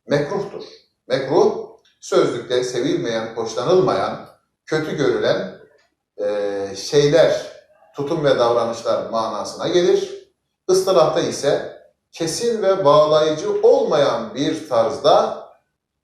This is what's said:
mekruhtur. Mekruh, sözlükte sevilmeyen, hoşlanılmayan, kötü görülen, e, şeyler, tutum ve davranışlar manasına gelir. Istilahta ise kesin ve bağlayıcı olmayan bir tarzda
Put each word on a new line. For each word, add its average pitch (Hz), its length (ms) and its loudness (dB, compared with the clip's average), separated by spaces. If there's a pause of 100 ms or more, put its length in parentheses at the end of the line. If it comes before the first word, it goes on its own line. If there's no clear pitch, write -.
mekruhtur. 147 560 -4 (440)
Mekruh, 160 600 2 (320)
sözlükte 123 640 0
sevilmeyen, 120 720 -4
hoşlanılmayan, 117 920 -2 (380)
kötü 151 320 -4
görülen, 107 600 -2 (580)
e, 101 580 -4
şeyler, 147 760 2 (440)
tutum 147 300 -4
ve 127 140 2
davranışlar 117 680 0
manasına 110 580 -6
gelir. 180 600 0 (400)
Istilahta 185 500 4
ise - 640 -2 (280)
kesin 214 500 -4
ve 190 240 2
bağlayıcı 151 760 2
olmayan 143 760 2
bir 151 340 -4
tarzda 131 720 0 (600)